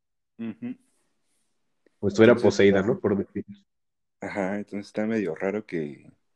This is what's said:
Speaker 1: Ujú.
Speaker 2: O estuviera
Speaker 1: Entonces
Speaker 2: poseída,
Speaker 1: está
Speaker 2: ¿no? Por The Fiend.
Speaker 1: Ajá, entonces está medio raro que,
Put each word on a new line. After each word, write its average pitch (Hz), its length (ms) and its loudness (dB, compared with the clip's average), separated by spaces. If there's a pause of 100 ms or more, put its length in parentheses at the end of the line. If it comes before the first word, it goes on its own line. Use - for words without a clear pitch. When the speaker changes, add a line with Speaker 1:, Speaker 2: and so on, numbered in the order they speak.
(380)
Speaker 1:
Ujú. 117 400 -12 (1200)
Speaker 2:
O 101 80 -2
estuviera 113 240 6
Speaker 1:
Entonces 117 120 4
Speaker 2:
poseída, 98 360 4
Speaker 1:
está 95 80 -2
Speaker 2:
¿no? 127 140 -2
Por 104 160 0
The - 80 -4
Fiend. - 400 -14 (560)
Speaker 1:
Ajá, 98 380 -6
entonces 101 280 -12
está 107 180 -6
medio 107 300 -4
raro 98 300 -6
que, 73 440 -10 (260)